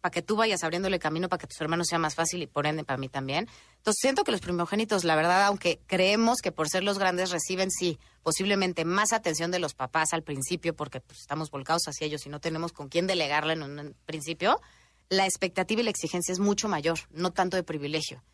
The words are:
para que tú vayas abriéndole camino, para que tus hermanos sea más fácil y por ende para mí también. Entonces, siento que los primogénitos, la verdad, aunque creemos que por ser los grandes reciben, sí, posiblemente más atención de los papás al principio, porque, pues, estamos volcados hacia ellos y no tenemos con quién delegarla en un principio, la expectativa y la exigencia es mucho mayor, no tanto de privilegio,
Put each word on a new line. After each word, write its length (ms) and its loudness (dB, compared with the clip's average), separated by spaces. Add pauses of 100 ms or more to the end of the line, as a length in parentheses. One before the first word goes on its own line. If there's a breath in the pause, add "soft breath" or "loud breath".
para 120 -2
que 100 -4
tú 140 0
vayas 260 2
abriéndole 380 0
camino, 280 -2
para 120 0
que 80 -12
tus 120 -12
hermanos 280 0
sea 100 0
más 160 0
fácil 280 -2
y 40 -6
por 200 -2
ende 180 -2
para 120 -2
mí 120 -6
también. 400 -4 (300 loud breath)
Entonces, 220 0
siento 220 4
que 80 2
los 100 0
primogénitos, 640 0
la 140 4
verdad, 300 6
aunque 400 0
creemos 560 4
que 100 -2
por 160 -2
ser 160 0
los 140 0
grandes 320 0
reciben, 420 -2
sí, 260 -2 (240 soft breath)
posiblemente 640 0
más 280 2
atención 380 0
de 80 0
los 160 -2
papás 380 0
al 100 -2
principio, 540 -4
porque, 240 -8
pues, 200 -20
estamos 300 -6
volcados 380 -2
hacia 180 -6
ellos 180 -6
y 40 -12
no 120 -10
tenemos 320 -4
con 160 -12
quién 200 0
delegarla 460 2
en 100 -6
un 400 -12
principio, 560 0 (480 soft breath)
la 160 4
expectativa 560 0
y 40 2
la 60 0
exigencia 420 -2
es 60 -2
mucho 300 2
mayor, 300 0 (120)
no 220 -2
tanto 240 0
de 80 0
privilegio, 580 -6 (120)